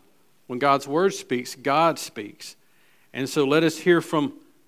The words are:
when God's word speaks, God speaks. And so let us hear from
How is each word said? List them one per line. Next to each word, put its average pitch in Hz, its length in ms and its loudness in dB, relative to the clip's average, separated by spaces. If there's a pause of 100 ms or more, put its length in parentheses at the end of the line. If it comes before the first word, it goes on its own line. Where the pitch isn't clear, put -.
(460)
when 127 120 -8
God's 139 300 2
word 175 240 0
speaks, 123 420 -6
God 143 440 0
speaks. - 580 -16 (580)
And 131 140 -6
so 147 160 0
let 147 180 4
us 160 140 0
hear 175 240 4
from 147 320 -2 (360)